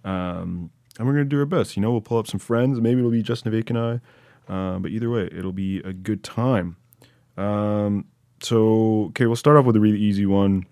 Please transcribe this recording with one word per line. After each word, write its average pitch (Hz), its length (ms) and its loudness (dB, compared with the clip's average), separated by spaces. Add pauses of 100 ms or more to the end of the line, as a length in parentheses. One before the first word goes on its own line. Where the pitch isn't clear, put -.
Um, 87 640 -6 (300)
and 117 80 -2
we're 139 60 0
gonna 143 120 2
do 143 140 -2
our 143 80 2
best. 147 280 -2
You 98 60 -2
know, 110 100 0
we'll 117 100 0
pull 117 180 -2
up 107 80 -4
some 98 120 -6
friends. 123 400 0
Maybe 117 200 2
it'll 120 100 2
be 113 140 0
Justin 120 280 -4
Avake 113 200 -2
and 117 80 0
I. 117 200 -2 (480)
Uh, 95 300 -4
but 92 140 -6
either 113 180 -4
way, 113 220 -2
it'll 92 220 -8
be 95 260 -4
a 95 140 -10
good 98 300 -6
time. 110 520 0 (640)
Um, 104 680 -2 (360)
so, 110 680 2
okay, - 180 0
we'll 117 100 2
start 147 220 6
off 135 80 6
with 120 100 4
a 107 40 6
really 107 200 4
easy 101 280 2
one. 98 440 2